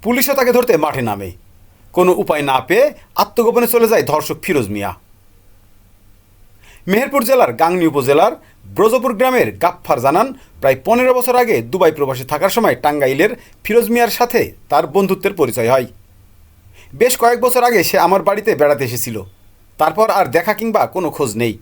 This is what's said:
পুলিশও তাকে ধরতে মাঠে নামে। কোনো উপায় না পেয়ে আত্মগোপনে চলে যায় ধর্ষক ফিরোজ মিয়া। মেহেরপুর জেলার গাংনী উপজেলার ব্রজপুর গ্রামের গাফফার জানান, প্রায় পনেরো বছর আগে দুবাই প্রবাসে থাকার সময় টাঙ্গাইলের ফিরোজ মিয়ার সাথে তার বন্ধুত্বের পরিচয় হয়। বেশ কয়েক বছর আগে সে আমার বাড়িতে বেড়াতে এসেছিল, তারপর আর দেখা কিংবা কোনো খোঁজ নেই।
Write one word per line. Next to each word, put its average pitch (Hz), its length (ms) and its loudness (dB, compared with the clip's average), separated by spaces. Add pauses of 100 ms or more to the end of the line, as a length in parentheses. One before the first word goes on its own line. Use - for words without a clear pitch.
পুলিশও 254 380 0
তাকে 247 140 2
ধরতে 240 240 2
মাঠে 143 260 -2
নামে। 101 260 -6 (640)
কোনো 180 180 2 (100)
উপায় 156 220 -2
না 135 180 -2
পেয়ে 202 240 2 (300)
আত্মগোপনে 233 520 0
চলে 233 200 2
যায় 208 160 2
ধর্ষক 151 380 -4
ফিরোজ 143 280 -2
মিয়া। 101 220 -6 (2000)
মেহেরপুর 269 360 0
জেলার 226 300 2
গাংনী 165 340 0
উপজেলার 143 460 2 (420)
ব্রজপুর 226 380 2
গ্রামের 247 360 0 (120)
গাফফার 165 380 -2
জানান, 139 280 2 (320)
প্রায় 135 260 2
পনেরো 247 280 2
বছর 247 220 -2
আগে 240 200 0 (140)
দুবাই 175 280 2
প্রবাসে 131 280 -4
থাকার 156 300 -2
সময় 196 200 2
টাঙ্গাইলের 147 560 0 (300)
ফিরোজ 214 280 0
মিয়ার 233 280 0
সাথে 240 240 0 (280)
তার 147 180 2
বন্ধুত্বের 190 460 -2
পরিচয় 123 400 0
হয়। 131 140 0 (1040)
বেশ 240 240 0
কয়েক 233 240 2
বছর 247 220 0
আগে 240 200 2
সে 185 160 0
আমার 180 240 2
বাড়িতে 208 320 -2
বেড়াতে 147 300 2
এসেছিল, 120 320 -8 (640)
তারপর 160 320 0
আর 185 160 2
দেখা 170 260 0
কিংবা 214 320 -2
কোনো 170 240 -4
খোঁজ 139 260 -4
নেই। 113 260 -2